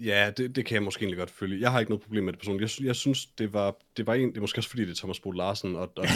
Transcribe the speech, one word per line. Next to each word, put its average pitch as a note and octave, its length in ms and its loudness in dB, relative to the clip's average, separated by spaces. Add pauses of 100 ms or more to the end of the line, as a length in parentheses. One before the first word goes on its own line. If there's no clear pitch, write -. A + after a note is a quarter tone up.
Ja, G#2 360 4
det, B2+ 180 -2
det C3 100 0
kan A2+ 100 0
jeg G#2 80 4
måske G2+ 200 -4
egentlig F#2 140 0
godt F2+ 120 -4
følge. F#2+ 320 -4
Jeg B2 100 4
har B2+ 80 4
ikke A2 120 2
noget G#2 120 -2
problem G#2 200 0
med F2+ 100 0
det F2+ 60 -16
personligt. G2 220 -2
Jeg A2 80 0
sy-, C3+ 140 -6
jeg B2 120 0
synes, C3+ 300 0
det G#2+ 280 -4
var, G2+ 220 2 (220)
det G#2+ 100 -4
var A2 60 4
en... B2+ 160 4
Det - 80 -8
er G#2+ 40 -4
måske G2+ 180 -2
også A2 100 -2
fordi, A2+ 160 -2
det F2 60 -4
er E2 40 -6
Thomas - 240 -6
Bo G2 120 -8
Larsen, F#2 440 -2
og, F2+ 200 -6
og - 100 -4 (100)